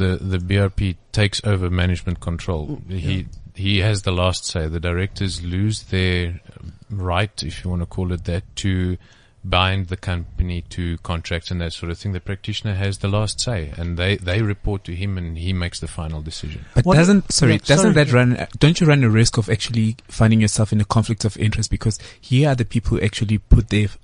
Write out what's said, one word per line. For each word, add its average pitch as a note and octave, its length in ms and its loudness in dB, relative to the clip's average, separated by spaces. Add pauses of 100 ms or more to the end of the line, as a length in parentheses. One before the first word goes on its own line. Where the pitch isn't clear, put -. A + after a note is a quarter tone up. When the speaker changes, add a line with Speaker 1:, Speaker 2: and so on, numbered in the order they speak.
Speaker 1:
Yeah. F#2 160 2
Speaker 2:
the, - 60 -8
the F#2+ 160 0
B F2+ 180 0
R G2 120 4
P F#2 280 -2 (160)
takes G#2 320 2
over F#2 240 0
management F2+ 500 0
control. E2+ 720 -6
Speaker 3:
Mm. F#2+ 100 -6
Speaker 2:
He, F#2+ 160 -2
Speaker 1:
Yeah. F#2 80 -4 (300)
Speaker 2:
he G2 260 0
has G#2 220 0
the G2 100 -2
last F2+ 340 0
say. D#2+ 220 -4
The E2 140 -4
directors F2 600 -4
lose F#2+ 400 -2
their F2+ 580 -2 (480)
right, F#2 540 -4
if - 200 -10
you F2+ 60 -4
wanna F2 160 -2
call F2+ 280 -4
it D#2+ 120 -6
that, F2 180 -4 (140)
to F#2 400 -2 (460)
bind F#2 440 0
the F#2 80 -6
company F2 640 -4
to E2+ 380 -6
contracts E2+ 520 -6
and F2 100 -4
that E2 100 -4
sort F2 180 -10
of E2 80 -6
thing. G2+ 140 -6
The F2+ 80 -4
practitioner G#2 540 -6
has G2 240 -2
the G2+ 100 -4
last G#2 320 0
say, E2+ 380 -4
and E2+ 200 -4
they, F#2+ 200 0
they F#2 240 0
report G2+ 440 -2
to F2 100 -8
him, G2 220 -4
and E2 200 -6
he F2+ 160 -2
makes F2 260 -4
the C3 80 -8
final D#2 340 -8
decision. - 440 -10 (100)
Speaker 4:
But - 100 4
Speaker 1:
What F3+ 100 6
Speaker 4:
doesn't, F3+ 340 6
Speaker 1:
if - 20 -6
Speaker 4:
sorry, B2 220 4
Speaker 1:
Yeah, G#2 60 4
Speaker 4:
doesn't F#3+ 340 4
Speaker 1:
sorry. D3 120 6
Speaker 4:
that B2 60 -2
run, B2 360 4 (120)
don't E3 220 6
you E3+ 60 4
run C#3+ 180 6
a A2+ 40 6
risk A2 280 4
of A2+ 120 0
actually A2+ 460 0 (140)
finding A2+ 320 4
yourself G#2+ 320 2
in G#2+ 80 4
a G#2 40 2
conflict - 380 0
of G#2+ 140 -2
interest? G#2+ 340 0
Because - 260 0 (220)
here C#3 300 4
are C3 60 2
the A#2+ 100 0
people - 320 0
who - 60 0
actually G#2+ 340 0
put - 320 6
their G#2 180 2 (160)